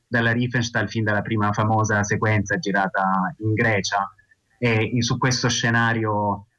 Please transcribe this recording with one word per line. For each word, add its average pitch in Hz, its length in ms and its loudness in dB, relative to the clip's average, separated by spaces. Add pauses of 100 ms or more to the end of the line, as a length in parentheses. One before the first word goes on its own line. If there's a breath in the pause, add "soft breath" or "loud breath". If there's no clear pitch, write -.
dalla 117 260 0
Riefenstahl 117 560 -2
fin 113 160 -2
dalla 107 160 0
prima 104 320 0
famosa 107 500 2
sequenza 104 560 0
girata 95 840 0
in 110 120 0
Grecia, 101 580 0 (460 soft breath)
e 113 280 2
in-, 120 180 0
su 120 160 -2
questo 127 320 0
scenario, 113 960 0 (120)